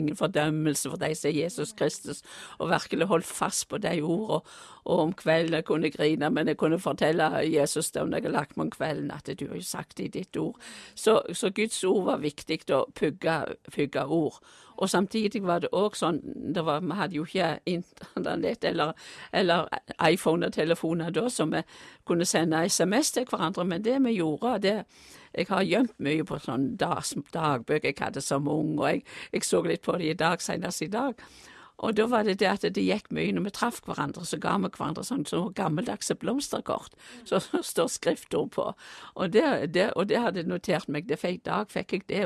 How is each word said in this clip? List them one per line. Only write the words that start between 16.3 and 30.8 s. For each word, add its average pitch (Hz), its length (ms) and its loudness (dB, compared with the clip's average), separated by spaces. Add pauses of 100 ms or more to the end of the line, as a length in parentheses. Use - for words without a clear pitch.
det 165 100 0
var, 151 180 2
vi 170 140 -4
hadde 185 180 -2
jo 147 80 -2
ikke 170 280 0 (180)
internett - 1000 -2
eller, 165 240 0 (400)
eller 175 380 4 (340)
iPhone 170 460 4
og - 80 -6
telefoner 165 580 2
da, 226 140 2
så 170 180 0
vi 160 140 0 (480)
kunne 175 180 4
sende 165 400 2
S - 160 2
M 185 140 2
S 302 180 2
til 254 140 -2
hverandre, 180 400 -2
men 185 160 -2
det 262 180 2
vi 233 140 4
gjorde, 180 480 0
det, 202 100 4 (560)
jeg - 220 -2
har 180 100 2
gjemt 196 400 2
mye 147 240 0
på 151 160 -6
sånn 131 380 -2
dag-, - 500 -2
dagbøker 147 600 0
jeg - 80 -6
hadde 135 240 -4
som 143 260 0
ung, 156 300 0
og 139 80 2
jeg, - 180 -2 (240)
jeg - 160 -2
så 180 160 4
litt 165 220 -2
på - 160 0
det 156 100 0
i 165 140 -4
dag, 170 180 2
senest 180 400 -4